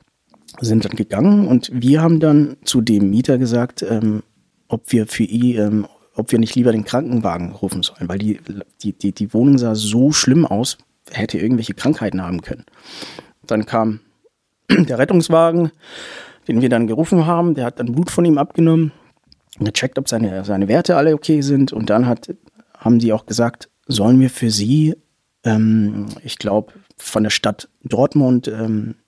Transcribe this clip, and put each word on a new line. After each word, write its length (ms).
sind 240
dann 100
gegangen 520
und 260
wir 280
haben 180
dann 440
zu 180
dem 280
Mieter 280
gesagt, 460
ähm, 400
ob 160
wir 160
für 160
ihn, 340
ähm, 300
ob 160
wir 80
nicht 160
lieber 160
den 140
Krankenwagen 680
rufen 300
sollen, 240
weil 120
die, 200
die, 100
die, 200
die 200
Wohnung 240
sah 180
so 360
schlimm 340
aus, 320
hätte 260
irgendwelche 360
Krankheiten 480
haben 200
können. 240
Dann 180
kam 340
<clears throat> 280
der 280
Rettungswagen, 720
den 140
wir 80
dann 180
gerufen 380
haben, 300
der 100
hat 140
dann 140
Blut 180
von 140
ihm 120
abgenommen, 540
gecheckt, 380
ob 120
seine, 360
seine 220
Werte 300
alle 180
okay 260
sind 320
und 160
dann 180
hat, 260
haben 220
die 140
auch 120
gesagt, 440
sollen 320
wir 100
für 220
sie, 440
ähm, 640
ich 140
glaub, 360
von 260
der 60
Stadt 400
Dortmund, 640
ähm, 480